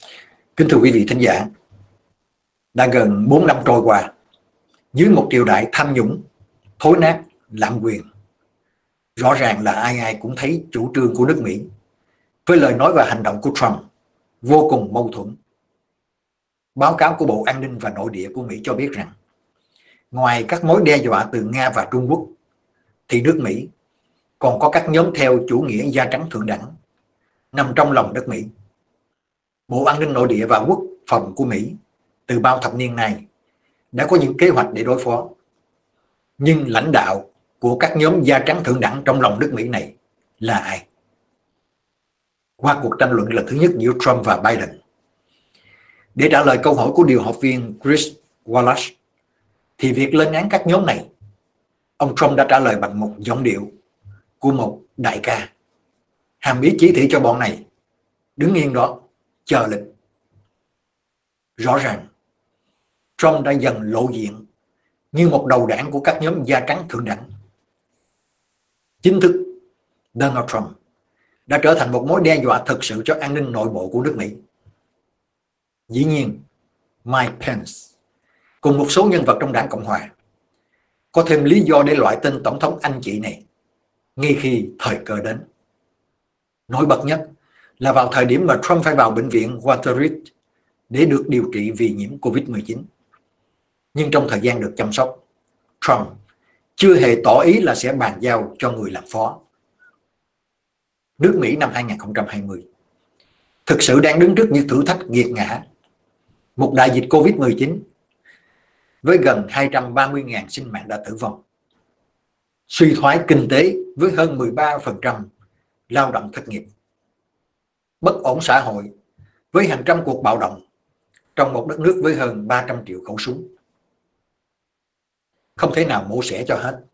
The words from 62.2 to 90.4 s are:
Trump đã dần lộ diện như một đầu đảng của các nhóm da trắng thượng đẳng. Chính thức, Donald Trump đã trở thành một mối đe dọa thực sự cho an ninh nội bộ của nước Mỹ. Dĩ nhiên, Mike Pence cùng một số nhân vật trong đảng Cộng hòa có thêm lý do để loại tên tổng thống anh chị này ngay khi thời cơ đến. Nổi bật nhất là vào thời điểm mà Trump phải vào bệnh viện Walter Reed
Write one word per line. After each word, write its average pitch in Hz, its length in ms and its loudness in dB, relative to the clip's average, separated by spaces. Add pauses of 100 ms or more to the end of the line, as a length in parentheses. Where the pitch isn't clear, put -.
Trump 151 280 2
đã 139 80 0
dần 120 300 -2
lộ 113 300 -2
diện 107 340 -10 (640)
như 165 160 4
một 139 180 0
đầu 123 200 2
đảng 117 240 -4
của 139 100 -4
các 156 220 -2
nhóm 156 220 -4
da 135 160 0
trắng 139 280 -6
thượng 120 160 -8
đẳng. 104 260 -10 (1700)
Chính 190 180 4
thức, - 400 2 (540)
Donald 127 340 -2
Trump 110 180 -4 (800)
đã 143 160 0
trở 156 120 6
thành 123 180 -2
một 123 160 -2
mối 185 160 2
đe 156 180 2
dọa 120 240 0
thực 127 180 -6
sự 110 200 -8
cho 156 160 0
an 143 140 -6
ninh 135 180 -6
nội 113 160 -4
bộ 95 200 -8
của 120 140 -4
nước 147 140 -4
Mỹ. 101 180 -10 (1500)
Dĩ 123 160 0
nhiên, 139 360 -2 (640)
Mike 123 360 -2
Pence 117 320 -8 (880)
cùng 139 180 0
một 143 100 -2
số 202 200 4
nhân 170 160 2
vật 120 160 2
trong 135 120 -4
đảng 117 160 -2
Cộng 110 160 -10
hòa 104 260 -6 (1000)
có 165 140 2
thêm 151 180 2
lý 165 160 4
do 147 220 4
để 147 120 2
loại 113 280 2
tên 139 220 -2
tổng 139 160 -4
thống 165 220 -2
anh 135 200 -4
chị 104 180 -8
này - 220 -10 (760)
ngay 139 240 0
khi 120 380 -2
thời - 260 -4
cơ 107 160 -8
đến. 110 240 -8 (1200)
Nổi 135 180 -2
bật 135 180 2
nhất 156 260 -4 (480)
là 135 140 0
vào 127 200 4
thời 127 120 2
điểm 143 220 2
mà 127 160 2
Trump 170 220 2
phải 156 100 0
vào 117 160 4
bệnh 117 180 -4
viện 117 340 -2
Walter 127 360 0
Reed 156 140 0 (760)